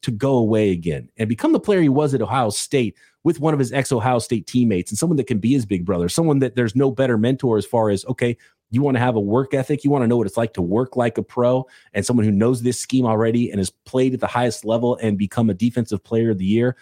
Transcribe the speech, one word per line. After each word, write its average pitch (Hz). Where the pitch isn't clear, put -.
to 131
go 131
away 107
again 82
and 110
become 302
the 214
player 196
he 156
was 139
at 117
Ohio 117
State 117
with 160
one 156
of 143
his 120
ex-Ohio 127
State 113
teammates 113
and 104
someone 165
that 131
can 113
be 113
his 127
big 90
brother, 87
someone 156
that 131
there's 117
no 135
better 123
mentor 120
as 104
far 110
as, 98
okay, 120
you 120
wanna 135
have 123
a 107
work 120
ethic, 143
you 139
wanna 139
know 120
what 107
it's -
like 117
to 95
work 107
like 120
a 107
pro 127
and 101
someone 120
who 107
knows 117
this -
scheme 131
already 113
and 101
has 92
played 131
at 127
the 104
highest 120
level 120
and 107
become 107
a 98
defensive 113
player 113
of 101
the 92
year 117